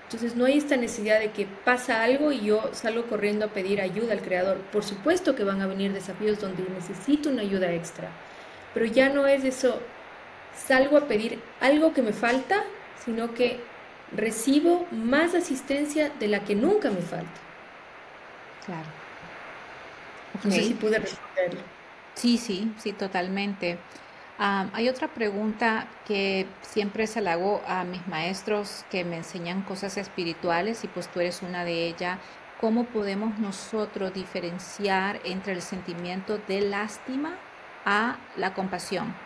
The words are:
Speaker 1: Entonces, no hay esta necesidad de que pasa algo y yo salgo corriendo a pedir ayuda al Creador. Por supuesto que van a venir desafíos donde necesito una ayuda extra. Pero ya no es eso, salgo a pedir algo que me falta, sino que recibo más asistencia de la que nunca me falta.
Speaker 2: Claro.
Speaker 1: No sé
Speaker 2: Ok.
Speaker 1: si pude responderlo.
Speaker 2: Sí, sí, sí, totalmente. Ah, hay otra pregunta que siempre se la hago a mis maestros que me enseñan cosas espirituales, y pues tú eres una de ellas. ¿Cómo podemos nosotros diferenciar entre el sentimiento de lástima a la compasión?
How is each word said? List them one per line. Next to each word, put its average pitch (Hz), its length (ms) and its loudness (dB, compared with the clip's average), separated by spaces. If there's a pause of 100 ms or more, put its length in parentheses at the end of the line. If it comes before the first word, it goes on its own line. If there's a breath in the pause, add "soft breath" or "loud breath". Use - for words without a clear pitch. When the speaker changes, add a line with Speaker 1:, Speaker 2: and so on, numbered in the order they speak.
Speaker 1:
Entonces, 233 320 -4
no 240 100 4
hay 277 120 8
esta 285 200 4
necesidad 214 420 4
de 214 120 0
que 202 140 -2
pasa 247 580 2
algo 277 280 6
y 247 100 0
yo 214 320 4
salgo 233 340 -2
corriendo 208 380 2
a 214 80 -4
pedir 202 280 0
ayuda 208 320 0
al 196 80 -2
Creador. 185 360 2 (140)
Por 208 120 0
supuesto 294 520 2
que 214 80 -2
van 196 180 0
a 196 60 0
venir 196 260 0
desafíos 202 460 -2
donde 185 300 -4
necesito 196 600 0
una 247 120 0
ayuda 190 320 2
extra. - 440 -6 (560 loud breath)
Pero 226 120 2
ya 262 240 6
no 277 180 4
es 277 160 6
eso, 254 460 0 (640)
salgo 269 460 6
a 285 100 6
pedir 226 360 0 (160)
algo 302 340 8
que 269 80 4
me 214 120 2
falta, 262 500 2 (320)
sino 226 380 -4
que - 360 0 (420)
recibo 294 800 4
más 269 440 4
asistencia 294 720 2 (100)
de 214 100 0
la 202 160 2
que 202 100 2
nunca 311 360 4
me 185 100 0
falta. 165 400 -8 (1200)
Speaker 2:
Claro. 160 280 -8 (1500)
Speaker 1:
No 202 80 4
sé 175 100 6
Speaker 2:
Ok. 208 60 4
Speaker 1:
si 240 60 2
pude 220 260 2
responderlo. 185 600 -4 (540)
Speaker 2:
Sí, 240 220 4
sí, 214 400 -2
sí, 202 160 -6
totalmente. 190 960 -2 (520 loud breath)
Ah, 196 340 2
hay 226 140 2
otra 262 200 0
pregunta 214 800 0 (180)
que 196 400 2 (160)
siempre 214 460 0
se 220 140 -2
la 180 120 2
hago 185 340 2
a 185 160 0
mis 180 240 -6
maestros 190 840 -2
que 185 120 0
me 170 140 -4
enseñan 175 460 -6
cosas 190 340 -6
espirituales, 180 840 -2
y 202 40 -6
pues 180 200 -8
tú - 120 -8
eres 175 220 0
una 180 240 -6
de 170 220 0
ellas. 180 320 -4 (420 loud breath)
¿Cómo 226 240 4
podemos 208 540 -2
nosotros 202 720 -4
diferenciar 190 1120 -2
entre 190 300 -4
el 175 100 -4
sentimiento 185 840 -6
de 196 140 0
lástima 220 720 -2 (480)
a 214 340 2 (180)
la 190 180 -2
compasión? 185 640 -4 (100)